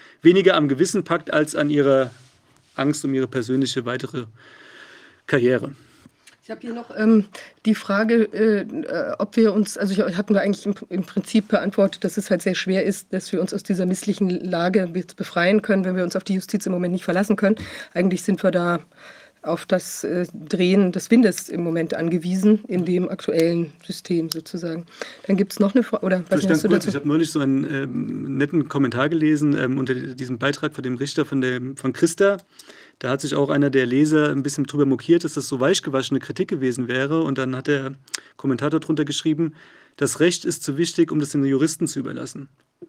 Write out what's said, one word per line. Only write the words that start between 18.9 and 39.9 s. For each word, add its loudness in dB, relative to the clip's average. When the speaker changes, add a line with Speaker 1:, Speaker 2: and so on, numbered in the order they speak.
Speaker 2:
auf -4
das, -4
äh, -2
Drehen 2
des -6
Windes 4
im -4
Moment -2
angewiesen, 2
in -2
dem 0
aktuellen 0
System -4
sozusagen. -8
Dann 2
gibt's -2
noch 2
eine 4
Fra-, -6
oder 0
was -12
Speaker 1:
Vielleicht 2
Speaker 2:
hast 2
Speaker 1:
ganz 4
Speaker 2:
du 2
Speaker 1:
kurz, 4
Speaker 2:
dazu? -2
Speaker 1:
ich -2
habe -4
neulich 2
so -2
einen, 2
ähm, -6
netten 0
Kommentar 0
gelesen, 2
ähm, 0
unter -2
diesem -8
Beitrag -2
von -10
dem -4
Richter -2
von -2
der, 0
von -4
Christa. 2
Da -4
hat -2
sich -4
auch 2
einer 2
der 4
Leser 4
ein -2
bisschen -4
drüber 0
mokiert, 2
dass -6
das -6
so -4
weichgewaschene 0
Kritik -6
gewesen -2
wäre. 0
Und -2
dann -2
hat -8
der -2
Kommentator -2
drunter -2
geschrieben, -2